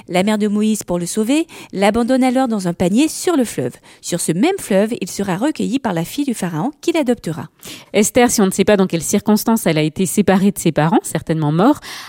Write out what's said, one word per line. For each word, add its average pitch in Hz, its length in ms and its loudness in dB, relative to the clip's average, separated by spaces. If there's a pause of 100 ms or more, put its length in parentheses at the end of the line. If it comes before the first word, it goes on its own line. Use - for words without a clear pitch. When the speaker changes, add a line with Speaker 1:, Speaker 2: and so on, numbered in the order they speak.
Speaker 1:
La 180 140 0
mère 214 140 0
de 208 120 0
Moïse, 208 340 0
pour 175 160 -4
le 175 60 -4
sauver, 247 420 -2 (240)
l'abandonne 226 520 2
alors 262 260 2
dans 202 180 -2
un 170 60 -2
panier 208 340 2
sur 339 300 -2
le 247 80 2
fleuve. 127 300 -6 (260)
Sur - 180 -6
ce - 140 -2
même 311 260 0
fleuve, 214 400 0
il 190 100 -8
sera 196 280 -4
recueilli 240 420 -2
par 208 140 -4
la 165 100 -2
fille 285 220 -4
du 262 80 -2
Pharaon 175 380 -4 (100)
qui 339 100 -2
l'adoptera. 240 560 -2 (460)
Speaker 2:
Esther, 233 360 4
si - 120 0
on 196 40 6
ne 190 120 0
sait 196 80 2
pas 208 120 4
dans 190 100 2
quelles 165 160 -4
circonstances 214 640 0
elle 160 100 2
a 156 60 2
été 165 240 -2
séparée 190 440 4
de - 60 -6
ses 170 140 0
parents, 165 320 2
certainement 160 480 -2
morts, 208 280 4 (300)